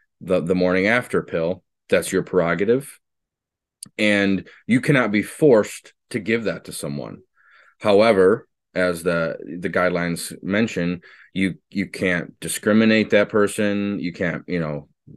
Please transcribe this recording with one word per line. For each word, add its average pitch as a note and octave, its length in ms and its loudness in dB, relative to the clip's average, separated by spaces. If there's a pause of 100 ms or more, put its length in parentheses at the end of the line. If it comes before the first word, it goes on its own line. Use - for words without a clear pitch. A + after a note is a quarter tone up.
(200)
the, F2+ 220 0
the F2+ 120 0
morning F#2 340 2
after A#2 340 0
pill, E2+ 400 -4 (260)
that's F2 240 0
your F2+ 100 2
prerogative. F#2 760 0 (1000)
And G2+ 500 0 (200)
you B2 160 2
cannot B2+ 280 2
be G#2 120 0
forced - 720 2 (160)
to B2+ 80 -6
give A2+ 260 -2
that E2+ 220 -6
to E2+ 60 -14
someone. C#2+ 500 -10 (580)
However, G#2 680 4 (280)
as F2+ 280 -2
the, E2+ 360 -2 (200)
the F2+ 120 -6
guidelines F2 720 -2
mention, F2+ 580 -2 (320)
you, F#2 220 -2 (160)
you F#2+ 160 -4
can't F2+ 540 -4
discriminate A2 720 2
that G#2 200 4
person. G2+ 680 -2
You E2+ 140 -6
can't, E2 340 -6
you F2 140 -4
know, D2 280 -6 (280)